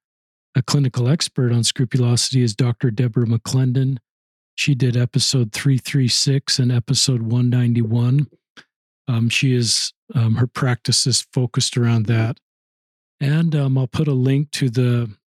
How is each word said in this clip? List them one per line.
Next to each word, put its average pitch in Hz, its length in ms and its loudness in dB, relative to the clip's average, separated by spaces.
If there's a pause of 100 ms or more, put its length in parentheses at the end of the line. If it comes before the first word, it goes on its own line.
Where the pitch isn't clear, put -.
(560)
a 131 60 0
clinical 131 480 0
expert 135 420 0
on 120 120 2
scrupulosity 123 800 0
is 110 120 -2
Doctor 120 360 0
Deborah 120 340 0
McClendon. 131 720 0 (560)
She - 220 0
did 120 200 0
episode 123 560 0
three 135 280 0
three 135 280 0
six - 520 0
and 123 120 2
episode 120 520 0
one 123 260 0
ninety-one. 120 800 0 (800)
Um, 117 200 0
she 127 260 0
is, 120 380 -2 (240)
um, 113 200 2
her 120 120 0
practice - 580 -2
is - 280 -2
focused - 420 -2
around 117 300 2
that. 113 340 -2 (800)
And, 151 360 0
um, 135 220 0
I'll 131 100 0
put 156 200 -2
a 143 60 0
link 135 380 0
to 135 180 -2
the, 120 420 0 (260)